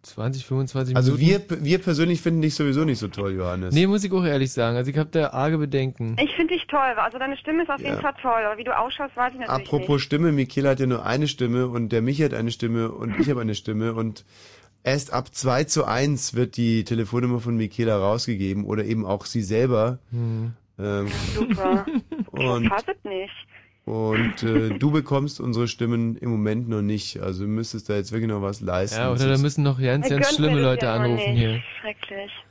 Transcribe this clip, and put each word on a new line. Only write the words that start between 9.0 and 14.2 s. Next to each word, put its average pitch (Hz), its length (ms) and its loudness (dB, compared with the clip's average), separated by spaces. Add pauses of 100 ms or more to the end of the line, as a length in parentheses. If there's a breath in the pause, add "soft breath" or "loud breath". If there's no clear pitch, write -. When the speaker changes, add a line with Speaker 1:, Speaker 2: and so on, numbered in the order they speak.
Speaker 3:
weiß 254 160 0
ich 262 60 -16
natürlich 131 280 -4
Speaker 2:
Apropos 143 280 0
Speaker 3:
nicht. 135 80 0
Speaker 2:
Stimme, 156 280 2
Michaela 139 400 2
hat 131 80 0
ja 135 60 2
nur 123 220 0
eine 135 200 0
Stimme 127 400 0
und 120 240 -2
der 113 120 2
Michi 139 180 0
hat 139 140 2
eine 113 160 -2
Stimme 113 400 -2
und 110 280 -6
ich 131 120 2
habe 123 100 0
eine 107 140 -2
Stimme 110 400 -2
und 113 300 -4 (580 loud breath)